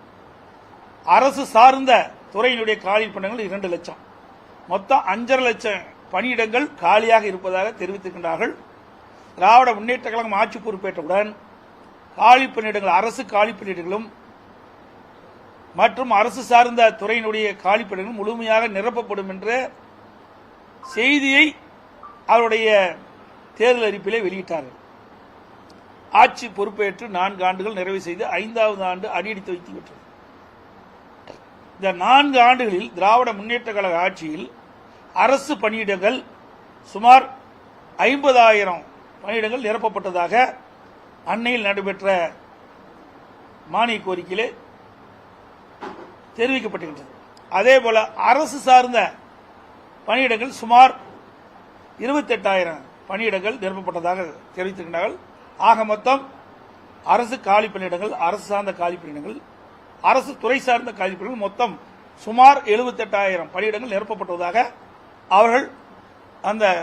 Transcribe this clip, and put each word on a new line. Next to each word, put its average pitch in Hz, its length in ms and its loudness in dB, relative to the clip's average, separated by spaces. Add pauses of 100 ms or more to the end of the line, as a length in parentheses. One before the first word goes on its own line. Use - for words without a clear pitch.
(1160)
அரசு 262 280 2 (100)
சார்ந்த 262 360 6 (440)
துறையினுடைய 226 420 0 (100)
காலி 214 200 -2
பணியிடங்கள் 202 420 -8
இரண்டு 196 260 -8
லட்சம், - 260 -16 (720)
மொத்தம் 233 300 0 (100)
அஞ்சரை 240 360 0
லட்சம் 214 320 -6 (320)
பணியிடங்கள் 226 560 -2 (160)
காலியாக 220 480 4
இருப்பதாக 185 340 -4 (140)
தெரிவித்திருக்கின்றார்கள். 180 760 -8 (840)
திராவிட 233 400 8
முன்னேற்ற 220 320 -6
கழகம் 220 300 -6
ஆட்சி 226 260 -4
பொறுப்பேற்றவுடன் 190 640 -4 (880)
காலி 247 360 6
பணியிடங்கள், 208 460 -2
அரசு 226 220 -4 (120)
காலி 226 240 2
பணியிடங்களும் 190 480 -8 (1700)
மற்றும் 233 400 2
அரசு 233 220 -2 (100)
சார்ந்த 240 320 4 (180)
துறையினுடைய 214 460 -4 (180)
காலி 214 180 0
பணியிடங்களும் 202 380 -10
முழுமையாக 226 560 -2
நிரப்பப்படும் 202 560 -6
என்ற 208 240 -4 (1400)
செய்தியை 277 500 2 (880)
அவருடைய 226 360 2 (880)
தேர்தல் 240 320 2
அறிவிப்பிலே 202 380 -4
வெளியிட்டார்கள். 165 500 -8 (1400)
ஆட்சி 247 260 2 (100)
பொறுப்பேற்று 202 480 -4 (120)
நான்கு 185 320 -2
ஆண்டுகள் 190 320 -8
நிறைவு 190 260 -6
செய்து 175 180 -8 (160)
ஐந்தாவது 214 500 -2
ஆண்டு 185 140 -8 (120)
அடியெடுத்து 190 360 -8
வைத்துவிட்டது. 175 480 -16 (1800)
இந்த 190 120 -2 (160)
நான்கு 269 320 4 (100)
ஆண்டுகளில் 233 500 0
திராவிட 226 320 4 (100)
முன்னேற்ற 233 380 -8
கழக 180 300 -2
ஆட்சியில் 156 420 -8 (760)
அரசு 269 280 0 (100)
பணியிடங்கள் 214 560 -2 (760)
சுமார் 247 300 6 (880)
ஐம்பதாயிரம் 226 720 2 (400)
பணியிடங்கள் 220 420 -6
நிரப்பப்பட்டதாக 196 680 -4 (960)
அண்மையில் 233 360 -4
நடைபெற்ற 196 400 -4 (1700)
மானிய 220 260 -2
கோரிக்கையிலே 185 460 -6 (1900)
தெரிவிக்கப்பட்டிருக்கின்றது. 196 760 -4 (440)
அதே 247 180 6 (100)
போல 220 120 4 (320)
அரசு 277 360 2
சார்ந்த 247 340 6 (1080)
பணியிடங்கள் 233 520 0
சுமார் 247 340 8 (1120)
இருபத்தெட்டாயிரம் 196 800 -2 (260)
பணியிடங்கள் 208 540 -4
நிரப்பப்பட்டதாக 185 640 -6 (300)
தெரிவித்திருக்கின்றார்கள். 185 640 -8 (520)
ஆக 220 220 4
மொத்தம் 254 300 0 (920)
அரசு 233 220 0 (120)
காலி 208 280 2
பணியிடங்கள், 185 380 -6 (140)
அரசு 196 240 -6
சார்ந்த 202 300 -4
காலி 175 200 -4
பணியிடங்கள், 160 360 -14 (720)
அரசு 247 220 0 (120)
துறை 254 240 0
சார்ந்த 240 320 -2
காலி 190 160 -4
பணியிடங்கள் 208 320 -10
மொத்தம் 208 260 -4 (520)
சுமார் 262 360 6 (120)
எழுபத்தெட்டாயிரம் 202 840 -2
பணியிடங்கள் 214 400 -6
நிரப்பப்பட்டுள்ளதாக 190 720 -4 (680)
அவர்கள் 233 280 4 (840)
அந்த 220 140 0 (180)